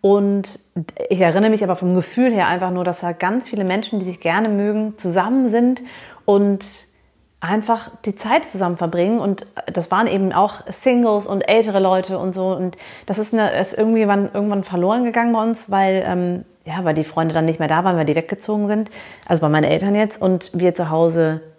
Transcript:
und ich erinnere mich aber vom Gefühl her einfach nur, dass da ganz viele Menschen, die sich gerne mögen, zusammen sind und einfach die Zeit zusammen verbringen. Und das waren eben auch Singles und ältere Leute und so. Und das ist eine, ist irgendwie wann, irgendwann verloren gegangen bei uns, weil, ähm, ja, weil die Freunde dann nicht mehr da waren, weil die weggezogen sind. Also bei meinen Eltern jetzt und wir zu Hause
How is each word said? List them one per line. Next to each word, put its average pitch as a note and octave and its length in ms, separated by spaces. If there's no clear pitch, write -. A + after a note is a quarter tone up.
und G3+ 560
ich F3+ 140
erinnere F#3+ 280
mich G#3+ 140
aber F3+ 120
vom F3+ 180
Gefühl A#3+ 380
her G3 160
einfach F3+ 220
nur, F3+ 140
dass F3 160
da F3 120
ganz F#3+ 360
viele G3+ 160
Menschen, G3 340
die F#3 60
sich F3+ 160
gerne G#3 300
mögen, G#3+ 480
zusammen G#3 520
sind A#3+ 300
und G3+ 380
einfach G#3+ 500
die G#3 100
Zeit C4 300
zusammen F3 320
verbringen. F3 420
Und G3 260
das E3+ 200
waren G#3 160
eben F#3+ 260
auch G3+ 360
Singles A3+ 580
und G3 160
ältere G#3+ 360
Leute F#3+ 400
und F#3+ 160
so. F#3+ 200
Und F3+ 240
das G3+ 140
ist G#3+ 160
eine, G#3+ 180
ist - 240
irgendwie A3 320
wann, G3+ 240
irgendwann G3+ 320
verloren F#3+ 400
gegangen A#3 300
bei A3 80
uns, A3+ 280
weil, F#3+ 360
ähm, F3+ 380
ja, E3 200
weil D#3 100
die D#3 100
Freunde D#3+ 300
dann D#3+ 100
nicht D#3+ 140
mehr D#3 100
da D#3+ 160
waren, F3+ 140
weil D#3 80
die D3+ 100
weggezogen G#3 500
sind. G#3 240
Also E3 140
bei D3+ 80
meinen D#3 140
Eltern E3+ 300
jetzt G#3+ 280
und F#3 320
wir F3 200
zu F3 140
Hause D#3+ 540